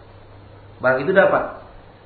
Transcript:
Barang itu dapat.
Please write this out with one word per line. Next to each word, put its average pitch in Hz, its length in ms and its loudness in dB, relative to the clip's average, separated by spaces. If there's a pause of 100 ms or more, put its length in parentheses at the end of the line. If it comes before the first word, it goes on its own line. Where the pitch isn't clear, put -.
(800)
Barang 127 240 0
itu 165 80 -4
dapat. - 540 0 (420)